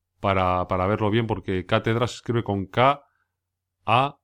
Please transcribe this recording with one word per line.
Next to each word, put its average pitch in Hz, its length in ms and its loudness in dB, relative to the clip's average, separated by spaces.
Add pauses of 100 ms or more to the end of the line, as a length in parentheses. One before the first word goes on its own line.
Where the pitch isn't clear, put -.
(200)
para, 92 480 2
para 92 180 0
verlo 107 240 0
bien, 113 160 0
porque 95 400 -4
cátedra 113 400 0
se - 120 -6
escribe 117 260 -4
con 98 240 -4
K 139 340 2 (840)
A 127 360 0